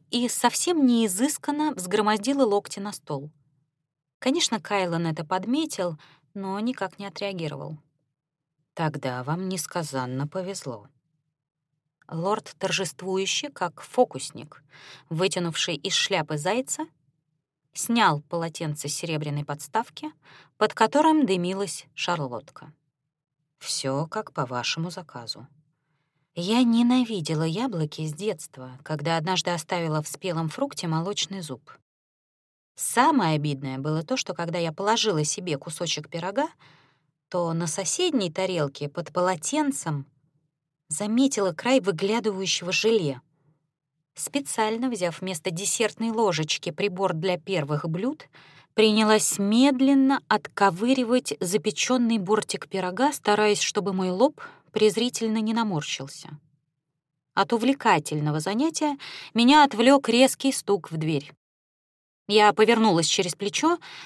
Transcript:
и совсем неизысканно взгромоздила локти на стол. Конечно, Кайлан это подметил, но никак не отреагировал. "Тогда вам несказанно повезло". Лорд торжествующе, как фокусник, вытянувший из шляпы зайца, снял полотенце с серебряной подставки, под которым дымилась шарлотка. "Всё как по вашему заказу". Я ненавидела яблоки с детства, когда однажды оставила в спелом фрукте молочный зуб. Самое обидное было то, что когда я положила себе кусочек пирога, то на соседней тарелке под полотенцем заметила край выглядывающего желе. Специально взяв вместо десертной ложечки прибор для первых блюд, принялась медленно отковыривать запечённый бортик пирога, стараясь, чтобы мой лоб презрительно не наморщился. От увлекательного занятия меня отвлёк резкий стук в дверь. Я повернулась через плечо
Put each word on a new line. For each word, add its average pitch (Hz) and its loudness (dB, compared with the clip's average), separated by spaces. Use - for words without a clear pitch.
и 240 0
совсем 285 2
неизысканно 247 2
взгромоздила 214 0
локти 202 -2
на 202 -8
стол. 147 -10
Конечно, 262 -2
Кайлан 170 -2
это 160 -4
подметил, 185 -2
но 196 -6
никак 226 -6
не 202 -10
отреагировал. 160 -8
"Тогда 139 -4
вам 170 -4
несказанно 139 -4
повезло". 147 -10
Лорд 170 -4
торжествующе, 190 -4
как 262 -6
фокусник, - -4
вытянувший 175 -2
из - -6
шляпы 160 -2
зайца, 233 -2
снял 196 2
полотенце 160 -6
с 151 -6
серебряной 147 -4
подставки, - -6
под 214 2
которым 294 4
дымилась 190 -2
шарлотка. 143 -6
"Всё 139 -4
как 214 -8
по 139 -4
вашему 127 -4
заказу". - -14
Я 208 2
ненавидела 226 2
яблоки 165 -4
с 151 -6
детства, 147 -8
когда 156 -2
однажды 180 -2
оставила 165 -2
в 151 -8
спелом 165 -4
фрукте 254 -6
молочный 185 -4
зуб. 139 -14
Самое 233 2
обидное 139 -4
было 156 -4
то, 254 -4
что - -6
когда 170 -4
я 165 -2
положила 202 0
себе 156 -4
кусочек 160 -8
пирога, 202 -4
то 175 -2
на 165 -2
соседней 202 -2
тарелке 160 -2
под 165 -10
полотенцем 180 -2
заметила 214 2
край 247 2
выглядывающего 190 -2
желе. 180 2
Специально 233 -2
взяв 175 -4
вместо 185 -6
десертной 208 -2
ложечки 175 0
прибор 190 -2
для 175 0
первых 151 -2
блюд, 202 -4
принялась 214 4
медленно 269 4
отковыривать 220 2
запечённый 220 0
бортик 202 -2
пирога, 190 0
стараясь, 208 2
чтобы 196 -2
мой 185 0
лоб 226 2
презрительно 220 2
не 220 0
наморщился. 175 -4
От - 2
увлекательного 165 2
занятия 285 -2
меня 277 8
отвлёк 277 6
резкий 262 4
стук 202 -2
в 160 -6
дверь. 156 -2
Я 208 8
повернулась 220 6
через 175 0
плечо 302 0